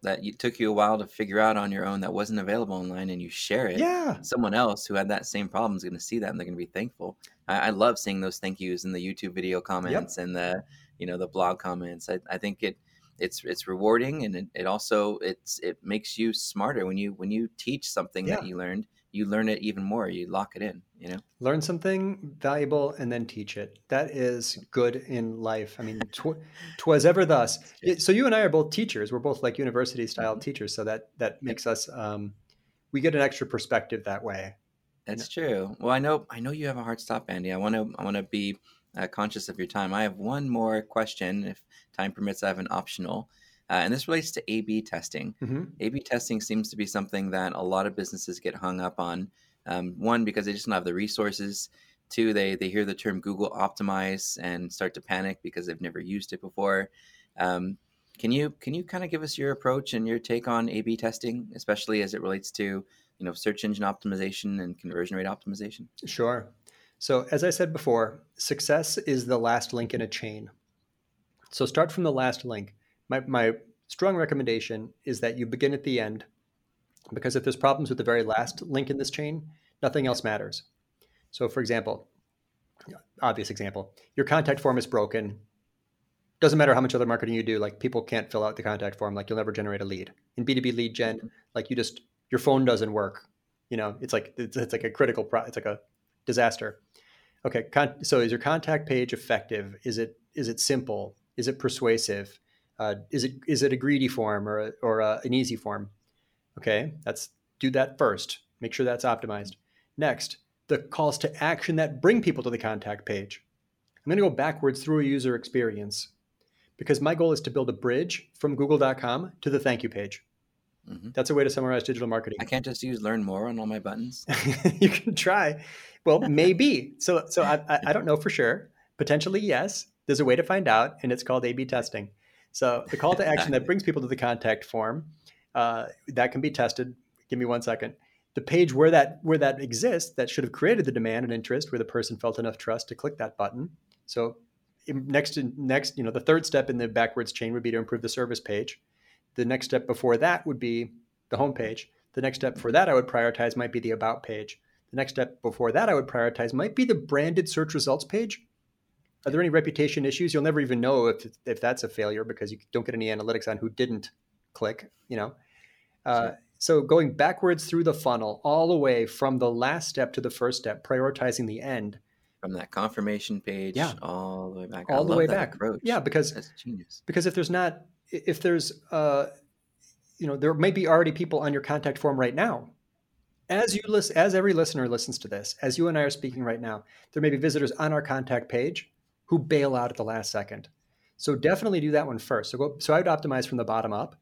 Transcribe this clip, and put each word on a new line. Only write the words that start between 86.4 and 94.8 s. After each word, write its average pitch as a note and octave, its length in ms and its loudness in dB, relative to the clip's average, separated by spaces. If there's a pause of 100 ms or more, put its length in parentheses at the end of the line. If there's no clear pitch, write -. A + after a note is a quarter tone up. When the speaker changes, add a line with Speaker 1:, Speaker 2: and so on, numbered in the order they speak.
Speaker 2:
Doesn't D3+ 160 8
matter C#3+ 160 8
how B2 80 4
much B2+ 120 2
other A#2+ 120 2
marketing A#2 300 0
you A2+ 80 0
do, A2 160 0
like, G#2 200 -4
people B2+ 220 -2
can't A2 280 -4
fill G#2+ 140 -2
out G#2+ 120 -2
the - 80 -8
contact G#2 340 -4
form. G2+ 180 -4
Like, G2+ 140 -6
you'll A2 80 -4
never G#2+ 140 -2
generate G2+ 300 -4
a G2 40 -6
lead. F#2+ 260 -8 (260)
In A#2+ 60 -2
B C3 100 2
two B2+ 80 2
B B2 100 2
lead A#2 220 -2
gen, A2 240 0
Speaker 1:
Mm-hmm. A2+ 100 -12 (260)
Speaker 2:
like, G#2+ 160 -4
you B2+ 60 -4
just, - 260 -4 (280)
your B2+ 100 4
phone C3+ 260 6
doesn't A2 260 4
work. G#2 340 -4 (440)
You A#2 80 -4
know, G#2 240 -2
it's B2+ 120 -6
like, A2 240 0
it's, A#2+ 200 -6
it's A#2 160 -4
like A2+ 100 -2